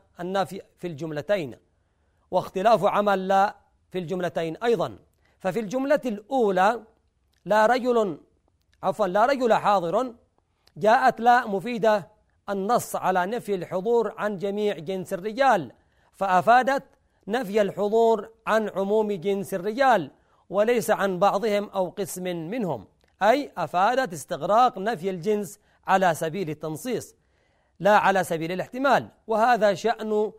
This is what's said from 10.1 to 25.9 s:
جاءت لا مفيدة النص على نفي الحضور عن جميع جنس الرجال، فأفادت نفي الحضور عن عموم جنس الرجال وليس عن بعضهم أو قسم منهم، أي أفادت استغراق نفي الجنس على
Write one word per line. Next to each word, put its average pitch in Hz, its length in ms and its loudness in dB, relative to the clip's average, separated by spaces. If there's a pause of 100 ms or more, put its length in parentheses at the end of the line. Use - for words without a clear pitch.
جاءت 233 420 4
لا 240 280 4
مفيدة 208 600 0 (420)
النص 202 460 -2
على 180 300 0
نفي 202 300 -6
الحضور 190 600 -2
عن 202 200 -4
جميع 202 420 -4
جنس 180 340 -8
الرجال، 208 580 0 (420)
فأفادت 233 680 4 (440)
نفي 214 340 0
الحضور 214 680 2 (180)
عن 214 220 2
عموم 208 420 0
جنس 196 420 -4
الرجال 208 580 0 (380)
وليس 214 400 0
عن 185 300 2
بعضهم 202 500 2
أو 185 200 -4
قسم 185 340 -8
منهم، 170 600 -6 (360)
أي 240 360 2
أفادت 190 560 0
استغراق 196 640 0
نفي 190 320 -4
الجنس 196 500 -4 (280)
على 185 260 4